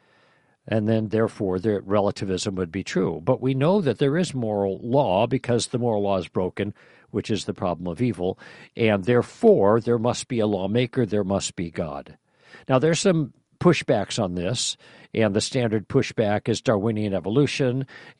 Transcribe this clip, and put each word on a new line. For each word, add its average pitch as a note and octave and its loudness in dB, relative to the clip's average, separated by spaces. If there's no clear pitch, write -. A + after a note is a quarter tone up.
And G#2+ 0
then, A2 0
therefore, G#2 0
the G2+ 0
relativism G2 -2
would F2+ -4
be F#2 -6
true. E2+ -2
But B2 -2
we C3 -2
know E3 2
that C3+ -2
there C#3+ 0
is F3 -4
moral G#2 -2
law A#2 2
because A#2+ -2
the B2+ -4
moral A2+ 0
law G2 0
is E2+ -6
broken, G2+ -4
which G#2+ -4
is G2+ -2
the G2+ -6
problem F2 -4
of E2+ -4
evil. F#2+ -2
And G#2 2
therefore, A#2+ 4
there A#2+ 0
must A2+ -2
be A#2+ -2
a G#2+ 2
lawmaker, G#2+ 0
there G#2 0
must F#2+ -2
be E2+ -6
God. C#2+ -8
Now, C3 6
there's D#3 2
some D#3+ 2
pushbacks B2 2
on F2+ -2
this, F2+ -4
and G#2+ 2
the G#2+ 4
standard A2 -2
pushback G#2+ 0
is A2 0
Darwinian G#2+ 0
evolution. B2+ 0